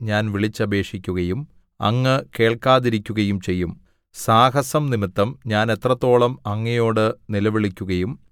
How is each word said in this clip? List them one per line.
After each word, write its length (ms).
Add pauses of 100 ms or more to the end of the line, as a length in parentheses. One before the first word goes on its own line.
ഞാൻ 300
വിളിച്ചപേക്ഷിക്കുകയും 1160 (340)
അങ്ങ് 400 (180)
കേൾക്കാതിരിക്കുകയും 1000
ചെയ്യും. 400 (320)
സാഹസം 720
നിമിത്തം 600
ഞാൻ 240
എത്രത്തോളം 760
അങ്ങയോട് 680 (160)
നിലവിളിക്കുകയും 880 (120)